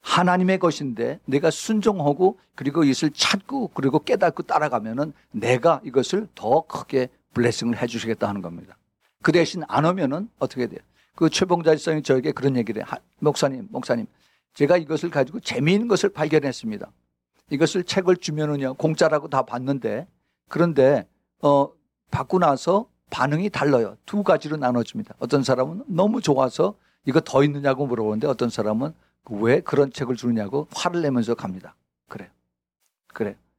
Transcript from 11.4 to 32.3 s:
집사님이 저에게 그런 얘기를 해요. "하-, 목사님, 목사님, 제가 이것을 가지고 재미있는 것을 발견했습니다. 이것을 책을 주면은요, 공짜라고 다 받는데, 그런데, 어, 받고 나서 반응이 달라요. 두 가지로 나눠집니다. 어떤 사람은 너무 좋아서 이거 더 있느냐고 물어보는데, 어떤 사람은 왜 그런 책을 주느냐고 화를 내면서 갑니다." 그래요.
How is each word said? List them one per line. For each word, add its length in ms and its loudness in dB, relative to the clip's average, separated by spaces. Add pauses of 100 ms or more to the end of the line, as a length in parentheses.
집사님이 280 -2
저에게 280 2
그런 240 0
얘기를 260 -2
해요. 60 -10
"하-, 120 -8 (200)
목사님, 520 0
목사님, 340 -4 (480)
제가 240 4
이것을 320 -2
가지고 300 -2
재미있는 480 0
것을 220 2
발견했습니다. 840 -2 (580)
이것을 340 0
책을 340 0
주면은요, 580 -4
공짜라고 540 0
다 140 0
받는데, 640 -4 (420)
그런데, 580 4 (340)
어, 280 4 (420)
받고 280 -2
나서 480 2 (220)
반응이 400 -2
달라요. 560 0
두 180 -2
가지로 340 2
나눠집니다. 640 -4
어떤 240 0
사람은 440 0
너무 340 0
좋아서 540 0 (300)
이거 160 2
더 220 2
있느냐고 440 0
물어보는데, 400 -2
어떤 220 0
사람은 440 -2 (360)
왜 320 2
그런 300 0
책을 240 -4
주느냐고 580 -2
화를 280 -2
내면서 340 0
갑니다." 400 -12 (320)
그래요. 220 -16 (800)